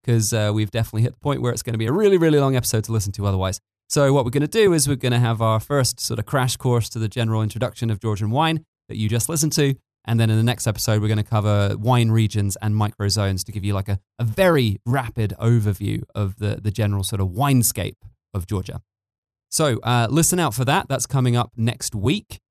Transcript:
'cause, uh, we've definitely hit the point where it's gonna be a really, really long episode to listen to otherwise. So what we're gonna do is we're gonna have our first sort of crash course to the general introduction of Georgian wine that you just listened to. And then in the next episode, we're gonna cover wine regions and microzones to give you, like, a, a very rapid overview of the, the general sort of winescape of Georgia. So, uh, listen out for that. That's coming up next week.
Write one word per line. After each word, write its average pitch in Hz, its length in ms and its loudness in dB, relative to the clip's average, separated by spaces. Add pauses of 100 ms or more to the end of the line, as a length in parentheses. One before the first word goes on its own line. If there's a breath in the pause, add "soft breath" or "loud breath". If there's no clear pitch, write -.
'cause, 113 280 2
uh, 107 200 0
we've 107 200 0
definitely 110 300 -2
hit 107 100 0
the - 80 -20
point 139 200 -2
where 120 120 -2
it's 117 100 -6
gonna 110 160 -6
be 110 80 -2
a 123 60 -2
really, 196 260 4
really 156 220 4
long 135 160 2
episode 113 280 0
to 113 80 -6
listen 101 200 -2
to 101 140 -6
otherwise. 95 340 -2 (280)
So 139 240 4
what 139 120 4
we're 113 80 -2
gonna 143 160 0
do 208 240 4
is 143 160 2
we're 143 80 0
gonna 123 240 0
have 117 200 0
our 110 200 2
first 139 400 -2
sort 113 180 -4
of 104 80 -6
crash 127 300 -2
course 120 340 0
to - 80 -8
the 110 100 -2
general 110 340 -2
introduction 110 480 -4
of 101 100 -4
Georgian 107 300 -2
wine 160 340 0 (240)
that 113 80 -10
you 107 120 -2
just 113 200 -2
listened 160 240 0
to. 139 240 2 (280)
And 117 140 0
then 113 100 4
in 110 80 2
the 110 60 4
next 117 240 0
episode, 107 340 0
we're 107 80 -2
gonna 107 140 0
cover 104 560 0
wine 117 320 2
regions 107 500 0
and 107 140 -2
microzones 101 720 -2
to - 80 -14
give 98 120 -8
you, 101 80 -2
like, 95 160 -4
a, 98 120 -2 (180)
a 117 60 -2
very 127 600 2
rapid 117 540 -2
overview 104 640 0 (100)
of 98 260 -4
the, 104 220 -4
the 104 120 -4
general 101 320 -2
sort 98 160 -4
of 95 80 0
winescape 117 760 0 (320)
of 90 140 -6
Georgia. 95 340 -6 (680)
So, 147 360 0
uh, 120 260 2
listen 170 300 2
out 131 140 0
for 127 100 -2
that. 151 240 0
That's - 180 -4
coming 123 300 2
up 120 200 -2
next 117 380 -4
week. 127 460 -4 (100)